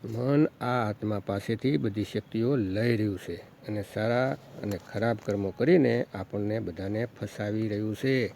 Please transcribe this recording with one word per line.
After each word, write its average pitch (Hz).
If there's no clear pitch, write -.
મન 127
આ 123
આત્મા 107
પાસેથી 113
બધી 110
શક્તિઓ 113
લઈ 110
રહ્યું 104
છે -
અને -
સારા 123
અને 101
ખરાબ 113
કર્મો 101
કરીને 127
આપણને 104
બધાને 98
ફસાવી 107
રહ્યું 104
છે. 131